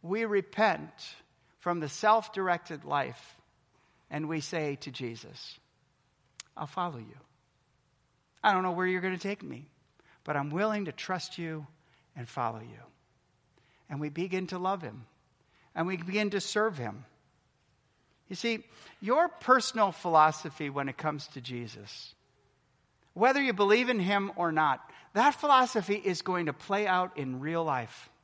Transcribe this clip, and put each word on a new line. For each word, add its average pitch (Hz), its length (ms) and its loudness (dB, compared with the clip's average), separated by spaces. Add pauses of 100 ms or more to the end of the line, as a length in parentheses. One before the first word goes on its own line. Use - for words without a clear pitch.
We 202 240 -2
repent 196 920 0 (420)
from 175 220 -2
the 151 80 -4
self-directed 190 960 2
life. 139 520 -2 (720)
And 151 200 -6
we 160 120 -2
say 147 360 -4
to 143 140 -12
Jesus, 120 680 -12 (960)
"I'll 151 100 -10
follow 165 320 -6
you. 113 200 -16 (1200)
I 208 100 6
don't 185 100 2
know 185 80 0
where 180 160 -2
you're 185 160 0
gonna 185 160 -4
take 202 240 -6
me, 131 260 -14 (560)
but 151 120 -2
I'm 143 120 -2
willing 202 380 -2
to 147 60 -8
trust - 440 -6
you 160 300 -8 (500)
and 123 100 -10
follow 117 340 -4
you." 113 200 -18 (1080)
And 143 100 -6
we 151 80 -4
begin 180 380 -4
to 185 120 -8
love 185 220 -2
him. 117 260 -12 (680)
And 165 120 0
we 185 120 -2
begin 190 320 0
to 196 100 0
serve 208 380 0
him. 113 260 -8 (1200)
You 185 80 -8
see, 226 280 -2 (360)
your 277 280 4
personal 233 640 4
philosophy 156 800 4
when 139 180 -2
it 135 100 -8
comes 151 300 -4
to - 120 -12
Jesus, 120 720 -12 (1000)
whether 262 260 4
you 269 140 2
believe 208 340 6
in 233 120 2
him 196 360 2
or 170 160 0
not, 151 380 2 (240)
that 269 200 6
philosophy 254 640 4
is 185 240 -2
going 180 260 0
to 147 60 -2
play 202 340 -2
out 180 300 2
in 131 240 -4
real 165 240 -2
life. 127 460 -4 (140)